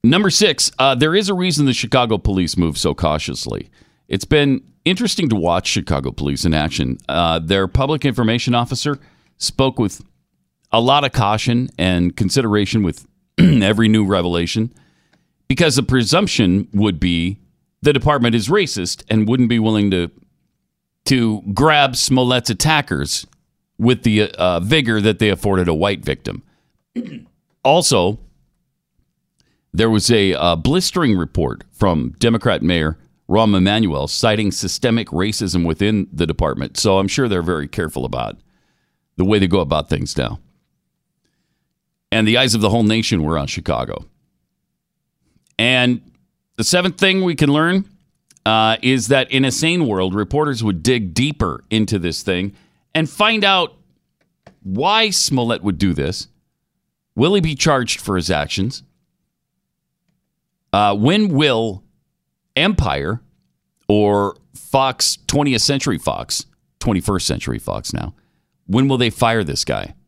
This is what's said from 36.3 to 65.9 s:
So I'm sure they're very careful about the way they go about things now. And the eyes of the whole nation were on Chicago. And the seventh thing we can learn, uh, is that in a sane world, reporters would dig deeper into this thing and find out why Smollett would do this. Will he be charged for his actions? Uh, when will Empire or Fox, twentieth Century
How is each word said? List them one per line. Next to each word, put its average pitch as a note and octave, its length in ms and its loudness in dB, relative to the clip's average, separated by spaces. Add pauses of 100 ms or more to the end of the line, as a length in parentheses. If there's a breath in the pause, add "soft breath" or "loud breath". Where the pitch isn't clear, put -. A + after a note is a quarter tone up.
So G2 200 2
I'm G2 120 0
sure C3 180 -2
they're F#2+ 140 -2
very D#2+ 260 -4
careful D2+ 380 -6
about A#1+ 320 -6 (800)
the F2+ 80 2
way G#2 120 2
they G2 100 4
go F#2+ 120 2
about D2 300 -2
things - 260 -4
now. A#1+ 240 -6 (1700)
And G#2+ 160 2
the A2+ 120 4
eyes B2 180 2
of G#2+ 60 0
the G#2 80 4
whole A2+ 140 2
nation G#2+ 400 0
were D#2 140 -2
on C#2+ 100 -4
Chicago. A#1 580 -6 (1500)
And B2 420 2 (560)
the A2+ 60 -4
seventh F3+ 340 0
thing F#3+ 260 2
we F3 120 -2
can C#3+ 180 2
learn, F3 320 0 (600)
uh, A2 360 2
is B2 280 0
that C3 220 2
in C3+ 140 2
a B2+ 60 0
sane E3 360 0
world, F#2+ 280 -2
reporters B2+ 480 -2
would F#2+ 200 -2
dig A2 300 0
deeper A#2 560 -2
into G#2+ 300 0
this E2 240 -6
thing F#2+ 320 -4 (400 soft breath)
and D#3 140 -2
find G#3+ 340 0
out F#3+ 320 0 (880)
why F#3+ 480 0
Smollett A#2+ 500 -2
would F#2 160 -2
do F#2 160 0
this. D2 340 -6 (880)
Will E3 200 2
he G3 60 2
be D#3+ 140 -4
charged C3 460 0
for G2 140 -4
his F2+ 160 -2
actions? F2+ 520 -4 (1900)
Uh, G2+ 220 4
when F3+ 340 2
will A#2 540 0 (720)
Empire A#2+ 680 0 (640)
or G2+ 500 2 (180)
Fox, - 600 -2 (100)
twentieth C#3+ 340 0
Century C3+ 360 -2